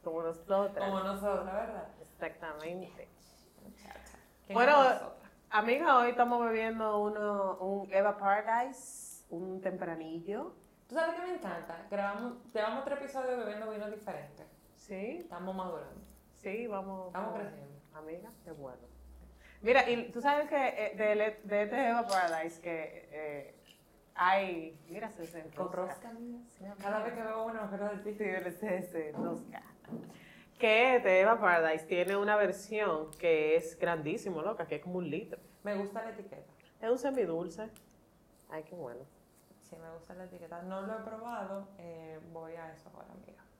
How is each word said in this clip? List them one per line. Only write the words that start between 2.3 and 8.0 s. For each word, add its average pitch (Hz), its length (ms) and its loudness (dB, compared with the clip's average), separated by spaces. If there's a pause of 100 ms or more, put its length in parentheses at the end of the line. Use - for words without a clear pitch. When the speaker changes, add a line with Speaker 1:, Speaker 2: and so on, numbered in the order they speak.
Speaker 2:
Muchacha. - 540 -20 (280)
¿Quién 196 80 -6
Speaker 1:
Bueno, 247 180 10 (100)
Speaker 2:
es 262 80 10
nosotras? - 220 -2 (380)
Speaker 1:
amiga, 240 480 6
hoy 240 120 6
estamos 240 340 4
bebiendo 220 560 2
uno, 208 580 0
un 196 340 -2
Eva 202 260 6